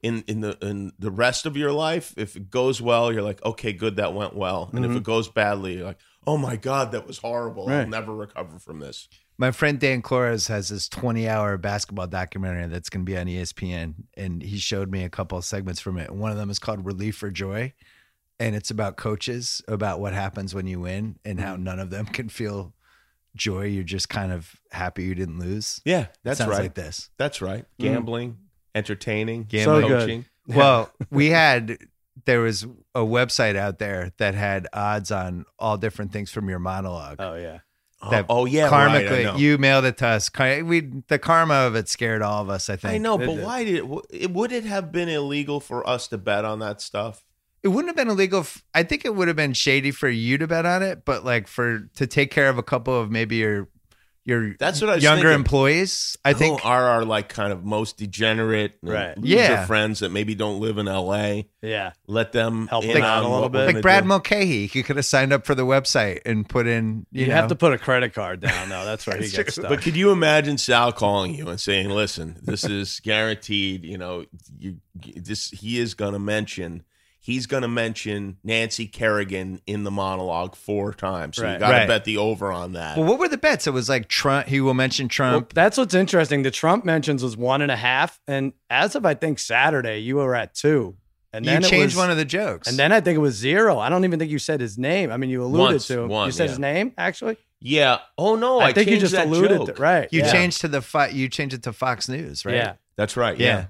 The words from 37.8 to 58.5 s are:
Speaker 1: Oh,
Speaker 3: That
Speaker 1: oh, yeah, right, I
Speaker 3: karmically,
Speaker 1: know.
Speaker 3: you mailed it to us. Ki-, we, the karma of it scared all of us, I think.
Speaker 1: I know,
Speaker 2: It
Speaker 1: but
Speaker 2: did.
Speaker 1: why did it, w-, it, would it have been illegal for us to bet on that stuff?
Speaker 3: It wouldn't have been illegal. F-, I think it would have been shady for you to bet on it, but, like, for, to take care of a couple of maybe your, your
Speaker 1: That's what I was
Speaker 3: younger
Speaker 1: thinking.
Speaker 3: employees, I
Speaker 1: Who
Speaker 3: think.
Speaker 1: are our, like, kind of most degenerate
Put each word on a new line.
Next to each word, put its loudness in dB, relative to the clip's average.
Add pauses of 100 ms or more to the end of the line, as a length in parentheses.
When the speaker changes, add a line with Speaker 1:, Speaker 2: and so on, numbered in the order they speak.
Speaker 1:
Oh, -8
Speaker 3:
That 2
Speaker 1:
oh, 2
yeah, 2
right, 4
I 6
Speaker 3:
karmically, 2
Speaker 1:
know. 0
Speaker 3:
you 4
mailed 4
it 0
to 0
us. 0
Ki-, 0
we, 2 (280)
the 2
karma 4
of 0
it 0
scared -2
all -2
of -6
us, -6
I -4
think. -4
Speaker 1:
I 0
know, 0
Speaker 2:
It -2
Speaker 1:
but -2
Speaker 2:
did. -6
Speaker 1:
why -4
did 0
it, 0
w-, -8
it, -6
would -2
it -4
have -4
been -2
illegal -2
for -6
us -2
to -8
bet -2
on -4
that -6
stuff? -8 (360)
Speaker 3:
It 2
wouldn't 0
have -6
been 0
illegal. 2
F-, -12 (100)
I 4
think -4
it -2
would 2
have 0
been 0
shady 2
for -2
you 2
to 0
bet 0
on 2
it, -4
but, -2
like, 0
for, -2
to 0
take 2
care 4
of 2
a -4
couple 0
of -2
maybe 0
your, 0 (560)
your -2
Speaker 1:
That's 0
what 0
I 4
was 4
Speaker 3:
younger 8
Speaker 1:
thinking. 6
Speaker 3:
employees, 2
I 6
Speaker 1:
Who 2
Speaker 3:
think. 2
Speaker 1:
are 4
our, 4
like, -2
kind -4
of -8
most -4
degenerate 0